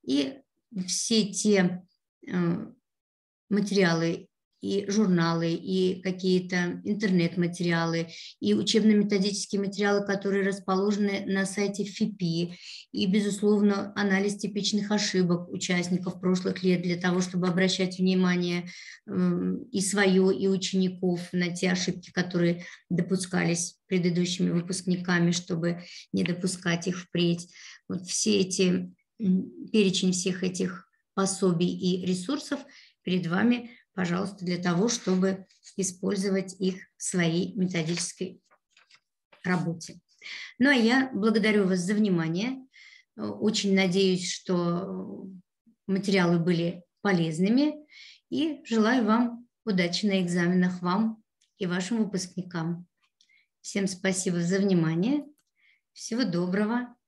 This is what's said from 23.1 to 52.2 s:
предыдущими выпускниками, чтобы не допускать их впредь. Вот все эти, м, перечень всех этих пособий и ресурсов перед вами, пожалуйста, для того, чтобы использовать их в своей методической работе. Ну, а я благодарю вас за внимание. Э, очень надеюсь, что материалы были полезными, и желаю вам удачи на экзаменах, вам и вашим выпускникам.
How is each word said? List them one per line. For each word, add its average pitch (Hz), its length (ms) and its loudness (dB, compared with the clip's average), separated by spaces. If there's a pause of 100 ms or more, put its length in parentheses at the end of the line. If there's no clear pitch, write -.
предыдущими 175 640 0
выпускниками, 175 800 0
чтобы 170 500 -2 (320)
не 190 100 0
допускать 175 640 -2
их 180 120 -4
впредь. 175 500 -2 (400)
Вот 185 160 -8
все 208 360 0
эти, 185 520 0 (260)
м, 190 320 0 (200)
перечень 190 400 4
всех 180 320 -2
этих 185 440 -4 (280)
пособий 180 600 0
и 185 300 0
ресурсов 262 540 -4 (440)
перед 180 240 -2
вами, 226 440 0 (220)
пожалуйста, 180 520 -4
для 180 120 -2
того, 180 320 2
чтобы 190 560 0 (320)
использовать 190 840 -2
их 185 280 -2 (100)
в - 60 -12
своей 175 520 0
методической 175 840 -4 (1040)
работе. 175 560 -4 (600)
Ну, 269 100 6
а 285 40 6
я 254 400 4
благодарю 208 540 4
вас 185 120 2
за 180 140 -2
внимание. 196 720 0 (520)
Э, 214 60 -8
очень 208 500 0
надеюсь, 190 580 2
что 185 960 -4 (600)
материалы 190 520 2
были 170 440 0 (180)
полезными, 196 760 2 (540)
и 285 360 -2
желаю 226 400 2
вам 233 420 2 (180)
удачи 180 400 0
на 190 160 2
экзаменах, 180 600 2
вам 208 400 0 (360)
и 196 80 -4
вашим 185 380 -2
выпускникам. 175 840 -6 (760)